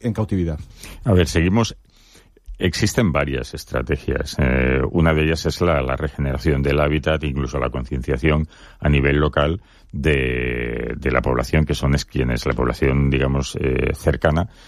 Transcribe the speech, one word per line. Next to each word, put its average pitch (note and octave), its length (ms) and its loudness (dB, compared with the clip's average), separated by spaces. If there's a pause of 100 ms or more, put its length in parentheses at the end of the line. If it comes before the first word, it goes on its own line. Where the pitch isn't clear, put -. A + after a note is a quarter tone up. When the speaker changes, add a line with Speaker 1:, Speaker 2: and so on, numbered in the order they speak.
Speaker 1:
en A#2 140 -2
cautividad. F2 440 -2 (460)
Speaker 2:
A G#2+ 80 4
ver, F2+ 160 6
seguimos. F2+ 480 2 (840)
Existen G2+ 540 0
varias C#2 400 -2
estrategias. C2+ 840 -4
Eh, C2 420 2 (120)
una D#2+ 200 4
de D#2 120 2
ellas D#2+ 200 0
es D#2+ 160 -2
la, D#2+ 220 2
la B1+ 140 -2
regeneración C#2 680 -2
del C#2 180 2
hábitat, D2+ 440 0
incluso C#2 340 -4
la B1+ 100 -2
concienciación C#2 800 -2 (320)
a - 80 0
nivel C#2+ 280 4
local D2+ 440 2 (300)
de, B1 1040 -2
de C2+ 140 -4
la B1+ 100 2
población, C2 460 0
que C#2+ 80 -2
son C#2 200 0
es C2+ 120 0
quienes, B1 400 -2
la C2 80 0
población, C2+ 560 2
digamos, C2+ 500 0
eh, C2+ 340 0
cercana, D#2+ 540 0 (200)